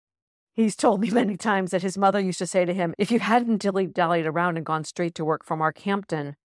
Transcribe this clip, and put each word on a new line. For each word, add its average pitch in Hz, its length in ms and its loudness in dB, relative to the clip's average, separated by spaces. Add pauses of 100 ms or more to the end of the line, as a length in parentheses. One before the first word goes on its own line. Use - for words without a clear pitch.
(540)
He's 220 220 2
told 202 240 4
me 208 100 0
<laughs> - 0 -
many 208 260 2
times 190 360 0
that 185 100 0
his 190 160 -4
mother 196 220 4
used 185 180 -2
to 180 80 -4
say 180 180 2
to 175 80 0
him, 175 240 -2
"If 202 140 0
you 240 80 4
hadn't 226 420 2
dilly-dallied 175 680 0
around 170 300 0
and 160 80 -6
gone 156 200 -2
straight 175 320 -4
to 160 80 -6
work 151 200 -2
for 165 120 -4
Mark 156 220 0
Hampton 165 680 -4